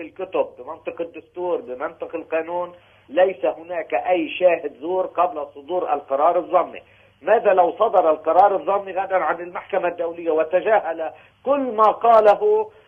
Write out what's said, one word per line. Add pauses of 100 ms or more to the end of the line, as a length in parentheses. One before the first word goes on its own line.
الكتب، (120)
بمنطق
الدستور،
بمنطق
القانون. (360)
ليس
هناك
أي (100)
شاهد
زور
قبل
صدور
القرار
الظني. (400)
ماذا
لو
صدر
القرار
الظني
غداً
عن
المحكمة
الدولية
وتجاهل (340)
كل
ما
قاله (180)